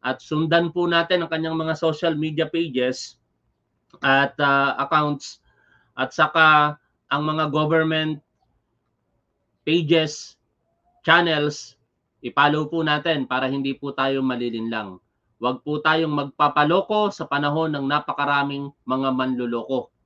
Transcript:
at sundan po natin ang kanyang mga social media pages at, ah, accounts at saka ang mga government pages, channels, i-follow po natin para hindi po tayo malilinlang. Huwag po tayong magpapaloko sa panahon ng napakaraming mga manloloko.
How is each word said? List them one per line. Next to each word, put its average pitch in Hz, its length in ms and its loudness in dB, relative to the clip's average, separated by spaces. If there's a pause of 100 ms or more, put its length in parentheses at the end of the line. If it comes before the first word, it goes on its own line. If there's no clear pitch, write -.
at 131 220 -4
sundan 160 500 0
po 175 140 0
natin 170 340 2
ang 160 80 -6
kanyang 160 240 -4
mga 160 240 -2
social 160 400 0
media 156 300 -2
pages 127 720 -4 (800)
at, 139 400 4
ah, 139 380 2
accounts 147 580 -2 (560)
at 131 160 -4
saka 151 720 4 (320)
ang 147 160 0
mga 156 240 -2
government 156 680 0 (1400)
pages, 156 720 0 (720)
channels, 160 720 2 (480)
i-follow 147 400 2
po 165 160 -2
natin 147 480 -2
para 131 160 -2
hindi 135 320 -4
po 139 160 -8
tayo 135 320 0
malilinlang. 113 720 -4 (400)
Huwag 127 240 -4
po 151 160 -4
tayong 160 320 0
magpapaloko 151 1040 0
sa - 160 -8
panahon 147 480 0
ng 139 80 -4
napakaraming 143 880 -2 (120)
mga 131 280 0
manloloko. 123 800 -2 (100)